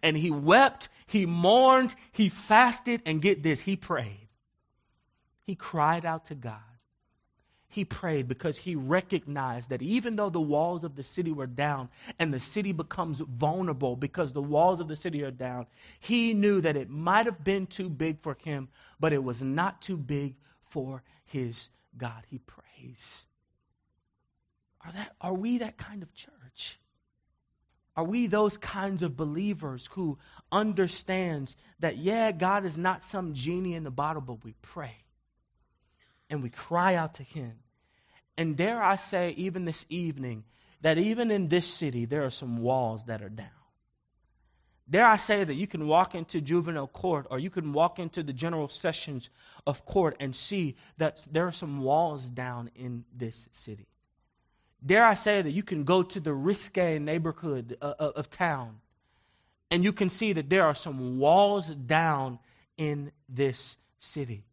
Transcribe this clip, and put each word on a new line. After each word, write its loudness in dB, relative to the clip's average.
And 4
he 2
wept, 6
he 2
mourned, 8
he 4
fasted, 4
and 0
get 4
this, 2
he 0
prayed. -6
He -8
cried 0
out -4
to -12
God. -12
He -4
prayed -2
because -4
he -6
recognized -2
that -4
even 0
though 0
the 0
walls 0
of -8
the -12
city -4
were -4
down -4
and 0
the -2
city -4
becomes -4
vulnerable -2
because -4
the -4
walls 4
of -6
the -8
city -4
are -6
down, -8
he 2
knew 4
that 2
it -4
might 2
have -6
been 0
too -8
big -4
for -6
him, -6
but 4
it 2
was -4
not 0
too -6
big -4
for -8
his -8
God. -10
He -14
prays. -18
Are -14
that, -12
are -4
we 0
that -8
kind -14
of -20
church? -16
Are -2
we 0
those 2
kinds -4
of -2
believers -4
who -4
understands -2
that, -2
yeah, 0
God 0
is -4
not -2
some -6
genie -4
in -6
the -8
bottle, -4
but -12
we -16
pray -14
and -6
we -6
cry 2
out -2
to -16
him? -12
And -2
dare 0
I 4
say, -2
even -4
this -6
evening, -6
that 4
even 2
in 2
this 2
city, -4
there -2
are -4
some -6
walls 0
that -8
are -14
down. -14
Dare 6
I 8
say 2
that -2
you -2
can -6
walk 4
into -4
juvenile -2
court -2
or -4
you -4
can -4
walk 2
into -6
the -6
general -4
sessions -6
of -2
court 2
and -6
see -4
that -2
there 2
are -4
some -6
walls 0
down -8
in -10
this -10
city. -16
Dare 6
I 8
say 2
that 0
you 0
can -2
go 6
to -6
the -2
risque 0
neighborhood, -4
uh, -4
uh, 0
of -8
town -4
and 4
you 4
can 0
see 0
that -2
there 6
are 4
some -6
walls 6
down 0
in -4
this -2
city. -8